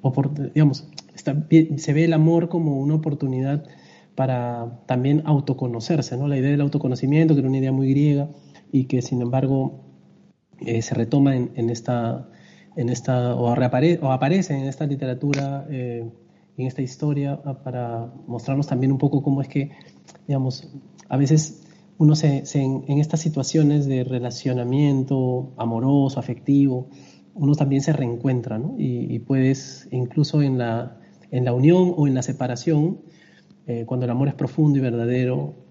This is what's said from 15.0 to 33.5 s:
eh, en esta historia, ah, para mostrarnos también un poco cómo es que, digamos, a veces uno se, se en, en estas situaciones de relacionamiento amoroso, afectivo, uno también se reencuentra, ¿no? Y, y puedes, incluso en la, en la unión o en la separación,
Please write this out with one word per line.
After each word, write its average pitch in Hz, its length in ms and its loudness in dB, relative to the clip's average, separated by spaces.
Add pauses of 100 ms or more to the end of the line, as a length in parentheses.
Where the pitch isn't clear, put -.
eh, 123 340 -8 (540)
en 127 80 -4
esta 131 160 -6
historia, 139 640 -4
ah, 135 180 -10
para 120 480 -8 (140)
mostrarnos 135 400 -4
también 131 260 0
un 135 60 0
poco 139 240 0
cómo 139 200 0
es 131 60 -6
que, 143 240 -6 (560)
digamos, 131 460 -4 (360)
a 131 80 -2
veces 143 460 2 (360)
uno 151 160 8
se, 139 300 2
se 143 160 -2
en, 131 260 -2
en 143 100 2
estas 156 220 0
situaciones 147 680 2
de 131 180 0
relacionamiento 127 1500 0
amoroso, 131 640 0
afectivo, 131 680 0 (460)
uno 147 180 2
también 139 300 0
se 160 100 2
reencuentra, 120 640 -2
¿no? 165 220 -6
Y, 123 340 -4
y 117 60 -4
puedes, 131 720 -2
incluso 143 500 0
en 135 160 0
la, 120 400 -4 (320)
en 123 160 0
la 120 80 0
unión 175 420 6
o 147 120 2
en 135 80 2
la 123 80 0
separación, 151 800 0 (640)